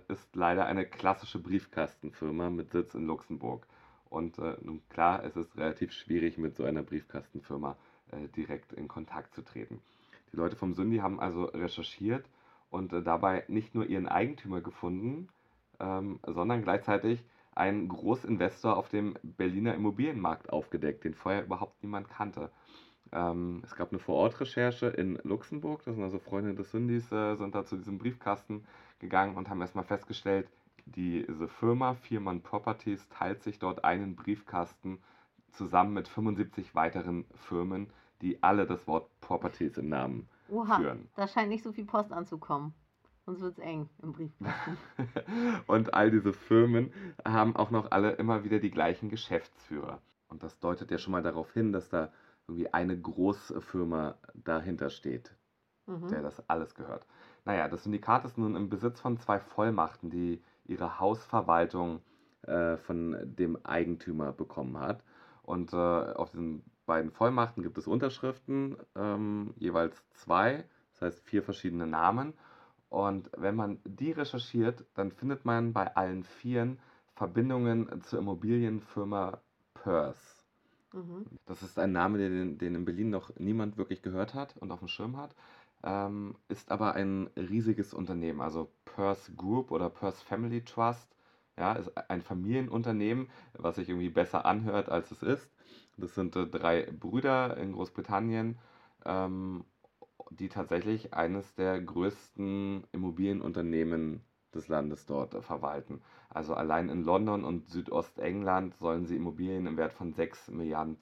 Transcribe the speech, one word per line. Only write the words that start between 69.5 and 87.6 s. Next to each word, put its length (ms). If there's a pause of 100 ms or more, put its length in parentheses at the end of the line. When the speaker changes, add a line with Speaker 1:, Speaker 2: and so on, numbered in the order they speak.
Speaker 1:
jeweils 540
zwei, 540 (280)
das 100
heißt 180
vier 220
verschiedene 440
Namen. 480 (560)
Und 460
wenn 200
man 280
die 280
recherchiert, 720 (100)
dann 160
findet 360
man 260
bei 240
allen 260
vieren 560 (360)
Verbindungen 880
zur 160
Immobilienfirma 1200 (340)
Pörs. 720 (460)
Speaker 2:
Mhm. 340 (200)
Speaker 1:
Das 160
ist 160
ein 140
Name, 260
den, 400
den 160
in 100
Berlin 260
noch 280
niemand 400
wirklich 240
gehört 320
hat 240
und 120
auf 80
dem 100
Schirm 280
hat, 180 (500)
ähm, 500 (140)
ist 240
aber 220
ein 420
riesiges 580